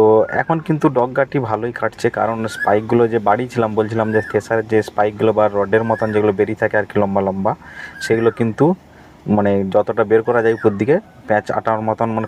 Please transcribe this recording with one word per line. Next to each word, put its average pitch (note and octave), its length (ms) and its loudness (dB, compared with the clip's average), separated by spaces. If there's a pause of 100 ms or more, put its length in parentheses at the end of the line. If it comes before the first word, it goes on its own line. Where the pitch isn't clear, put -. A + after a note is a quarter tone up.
(340)
এখন D#3+ 240 -2 (100)
কিন্তু D#3 180 0 (120)
ডগ B2 180 0
গাটি C#3 240 -2
ভালোই A2+ 400 -4
কাটছে, - 280 -4 (100)
কারণ A2 200 -2 (100)
স্পাইকগুলো A2 600 0
যে A2+ 200 0
বাড়িয়েছিলাম, A#2 480 0
বলছিলাম A2 380 0
যে A2 160 2
থেসারের A2 420 -2
যে A2 80 4 (100)
স্পাইকগুলো G#2+ 480 0
বা G#2+ 100 4
রডের G2+ 360 0
মতন A2+ 300 -2
যেগুলো G#2 260 2
বেরিয়ে G#2 220 0
থাকে A2 160 -2
আর G2+ 100 0
কি - 120 -10
লম্বা G2 220 0
লম্বা, G2 300 -2 (500)
সেগুলো A2+ 360 2
কিন্তু A#2 280 0 (720)
মানে G#2 160 2 (200)
যতটা G#2+ 400 0
বের A2 120 4
করা A#2+ 200 2
যায় A2+ 140 4
উপর - 200 2
দিকে G#2+ 180 2 (300)
প্যাঁচ G#2 260 0
আটার A2 360 -2
মতন A2 260 -2
মানে A2 140 -4